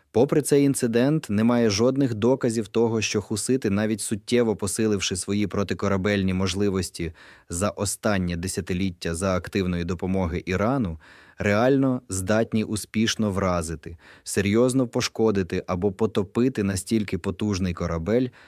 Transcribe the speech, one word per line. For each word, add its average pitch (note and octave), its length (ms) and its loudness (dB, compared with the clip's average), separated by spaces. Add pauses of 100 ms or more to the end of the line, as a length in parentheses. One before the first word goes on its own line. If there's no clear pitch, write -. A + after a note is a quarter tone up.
(120)
Попри C#3 300 4
цей C#3+ 220 4
інцидент, C3 680 2
немає A2+ 400 4
жодних A#2+ 440 2
доказів A2+ 540 0
того, A2+ 340 0
що G2+ 200 -2
хусити, A2+ 480 -2
навіть G#2+ 320 0
суттєво A2+ 540 0
посиливши G2+ 600 -2
свої G2+ 320 -2
протикорабельні G2 840 0
можливості F#2 800 -2 (360)
за F2 200 -2
останнє F#2+ 680 -2
десятиліття F2+ 800 -4
за F#2 200 0
активної F2+ 480 -2
допомоги F#2 640 -2
Ірану, G2 540 0 (380)
реально B2+ 720 2
здатні G#2+ 540 0
успішно G#2+ 680 -2
вразити, F2 640 -2 (260)
серйозно A#2+ 640 2
пошкодити G2+ 800 0
або F#2 240 0
потопити A2 720 -2
настільки G2 540 -2
потужний F#2+ 560 -2
корабель, F2 540 -2 (200)